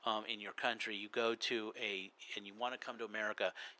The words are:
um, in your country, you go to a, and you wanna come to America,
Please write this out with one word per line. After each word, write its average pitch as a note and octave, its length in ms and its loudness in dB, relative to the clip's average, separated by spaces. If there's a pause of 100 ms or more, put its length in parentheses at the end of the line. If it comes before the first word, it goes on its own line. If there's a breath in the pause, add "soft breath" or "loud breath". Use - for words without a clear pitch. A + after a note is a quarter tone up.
um, G#2+ 260 4
in G#2+ 80 -4
your G#2 140 -6
country, A2+ 420 0
you G2+ 140 -6
go A#2 260 4
to A2 440 2
a, G2 300 -2 (280)
and G2+ 100 -6
you G2+ 100 -10
wanna B2 200 0
come B2 220 -6
to A2+ 60 -2
America, G#2+ 460 2 (280 loud breath)